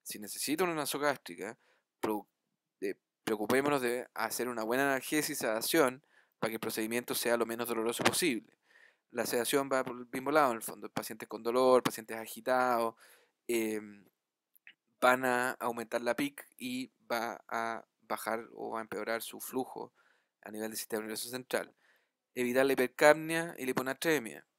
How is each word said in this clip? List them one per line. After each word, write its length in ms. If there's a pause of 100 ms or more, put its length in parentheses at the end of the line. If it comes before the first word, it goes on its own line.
Si 200
necesita 420
una 140
nasogástrica, 800 (400)
pro-, 300 (520)
eh, 140 (300)
preocupémonos 580
de 320
hacer 320
una 160
buena 220
analgesia 480
y 20
sedación 720 (340)
para 120
que 60
el 40
procedimiento 540
sea 220
lo 100
menos 220
doloroso 340
posible. 560 (540)
La 140
sedación 460
va 120
por 120
el 160
mismo 200
lado, 180
en 60
el 60
fondo. 280
Pacientes 380
con 120
dolor, 440
pacientes 320
agitados, 800 (500)
em, 580 (960)
van 240
a 360
aumentar 420
la 140
pic 280 (120)
y 340 (180)
va 380
a 400 (140)
bajar 540
o 180
va 80
a 20
empeorar 400
su 160
flujo 560 (480)
a 80
nivel 200
del 60
sistema 260
nervioso 260
central. 440 (600)
Evitar 320
la 60
hipercapnia 840
y 80
la 60
hiponatremia 760 (140)